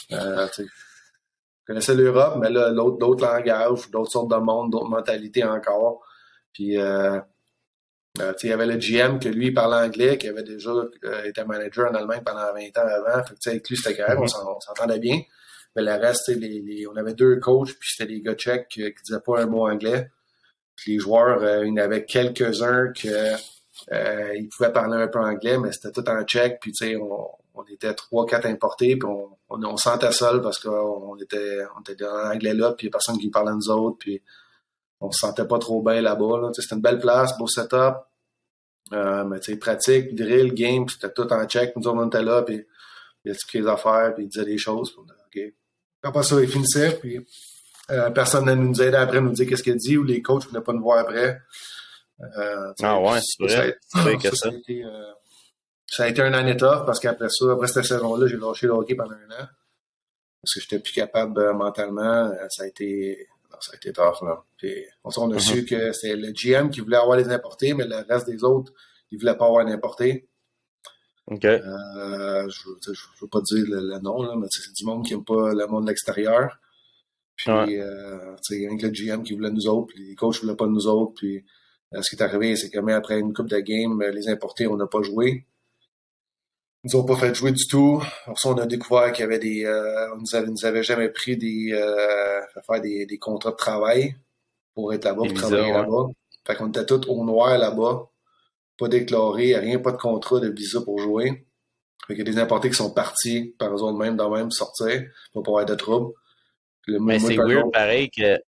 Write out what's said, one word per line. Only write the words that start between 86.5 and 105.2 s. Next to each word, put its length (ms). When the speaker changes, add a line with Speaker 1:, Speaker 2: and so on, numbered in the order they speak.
Speaker 1:
Ils 120
nous 60
ont 40
pas 120
fait 180
jouer 180
du 140
tout. 360
Après 120
ça, 120
on 100
a 80
découvert 460
qu'il 100
y 40
avait 120
des, 280
euh, 480
on 40
nous 160
avait, 140
nous 160
avait 180
jamais 280
pris 260
des, 380
euh, 640
fait 120
faire 140
des, 260
des 120
contrats 320
de 60
travail 600
pour 200
être 100
là-bas, 180
Speaker 2:
Des 60
Speaker 1:
pour 80
Speaker 2:
visas, 120
Speaker 1:
travailler 240
Speaker 2:
ouais. 60
Speaker 1:
là-bas. 280
Fait 100
qu'on 120
était 180
tous 220
au 160
noir 340
là-bas. 500
Pas 100
déclarés, 680
rien, 200
pas 140
de 60
contrat 420
de 80
visa 320
pour 180
jouer. 460
Fait 80
qu'il 120
y 40
a 20
des 60
importés 320
qui 60
sont 180
partis 640
par 160
eux 80
autres 160
mêmes, 180
de 80
même, 260
sortir, 520